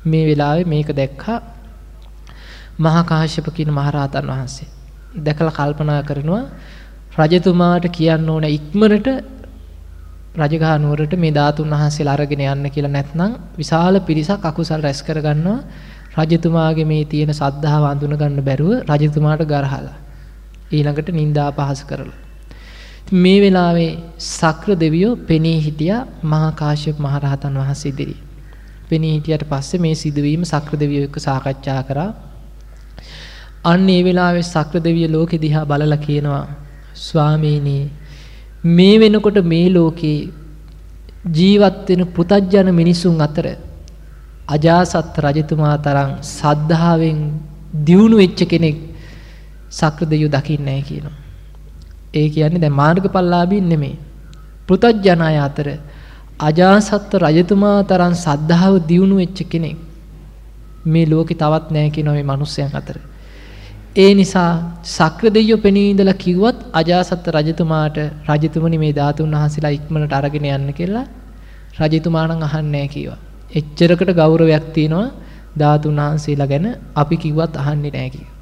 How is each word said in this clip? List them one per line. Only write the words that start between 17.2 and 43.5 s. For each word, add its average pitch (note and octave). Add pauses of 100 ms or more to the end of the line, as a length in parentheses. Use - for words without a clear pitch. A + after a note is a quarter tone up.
සද්ධාව D3
අඳුන C#3+
ගන්න C#3+
බැරුව C#3 (160)
රජතුමාට D3+
ගරහලා C#3 (680)
ඊළඟට D3
නින්දා D3+
පහස C#3
කරලා. - (920)
මේ F#3
වෙලාවේ F3 (340)
සක්‍ර -
දෙවියෝ E3
පෙනී D#3+
හිටියා D3+ (220)
මහා D#3
කාශ්‍යප D3
මහරහතන් C#3
වහන්සේ C#3
ඉදිරියේ. C3+ (600)
පෙනී D#3+
හිටියට D3+
පස්සේ D3
මේ D#3+
සිදුවීම D3
සක්‍ර D3
දෙවියෝ C#3+
එක්ක C#3+
සාකච්ඡා C3+
කරා. D3 (1500)
අන්න F3+
ඒ F3+
වෙලාවේ F3+
සක්‍ර D#3+
දෙවිය E3
ලෝකෙ E3
දිහා D#3
බලලා D3
කියනවා, D3 (540)
"ස්වාමීනි, D3 (920)
මේ F3+
වෙනකොට G#3
මේ E3+
ලෝකේ D#3+ (1080)
ජීවත් F#3+
වෙන F3+
පෘතජ්ජන F#3+
මිනිසුන් E3+
අතර D3+ (1000)